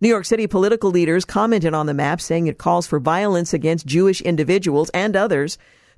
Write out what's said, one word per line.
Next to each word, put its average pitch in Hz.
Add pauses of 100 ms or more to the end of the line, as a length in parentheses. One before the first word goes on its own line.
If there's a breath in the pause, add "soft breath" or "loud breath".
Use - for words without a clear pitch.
New 220
York 214
City 220
political 202
leaders 175
commented 196
on 151
the 147
map, 143
saying 170
it 151
calls 175
for 151
violence 170
against 160
Jewish 180
individuals 165
and 190
others. 165 (400 soft breath)